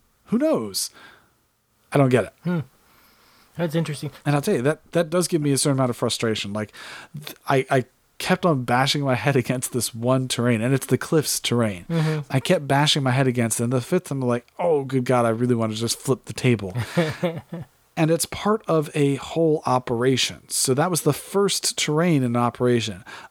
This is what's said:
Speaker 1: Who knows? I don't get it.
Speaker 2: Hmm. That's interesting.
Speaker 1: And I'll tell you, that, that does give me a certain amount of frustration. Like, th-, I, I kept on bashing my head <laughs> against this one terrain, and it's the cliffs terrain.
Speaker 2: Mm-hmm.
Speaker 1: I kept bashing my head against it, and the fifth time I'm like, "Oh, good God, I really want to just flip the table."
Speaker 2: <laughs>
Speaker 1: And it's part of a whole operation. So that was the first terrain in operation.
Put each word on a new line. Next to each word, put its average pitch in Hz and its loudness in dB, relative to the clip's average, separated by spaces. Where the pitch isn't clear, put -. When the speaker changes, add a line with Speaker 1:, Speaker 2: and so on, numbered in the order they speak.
Speaker 1:
Who 208 0
knows? 196 -2
I 135 2
don't 139 4
get 120 2
it. - -18
Speaker 2:
Hmm. 170 -2
That's 165 -4
interesting. 151 -4
Speaker 1:
And 143 2
I'll 143 0
tell 202 0
you, 120 0
that, 151 -2
that 170 0
does 175 0
give 165 0
me 147 2
a 139 2
certain 139 2
amount 131 2
of 120 -4
frustration. 110 -2
Like, 107 -6
th-, - -16
I, 135 2
I 131 2
kept - -2
on 143 0
bashing 131 0
my 131 2
head 139 0
<laughs> 123 2
against 127 -4
this 120 -4
one 127 0
terrain, 120 2
and 123 2
it's 131 0
the 131 2
cliffs - 0
terrain. 110 -2
Speaker 2:
Mm-hmm. 156 0
Speaker 1:
I 135 0
kept 151 0
bashing 143 2
my 131 2
head 135 2
against 120 0
it, 120 0
and 120 0
the 127 0
fifth 180 -2
time 139 -6
I'm 127 -2
like, 120 -2
"Oh, 165 2
good 131 -2
God, 123 4
I 113 2
really 123 2
want 113 0
to 107 -8
just 113 -4
flip - -2
the 113 -10
table." 107 0
Speaker 2:
<laughs> 160 -2
Speaker 1:
And 156 4
it's 165 0
part - -2
of 160 2
a 143 2
whole 160 0
operation. 127 0
So - 0
that 165 0
was 165 -2
the 147 2
first - -2
terrain 156 2
in 120 0
operation. 120 0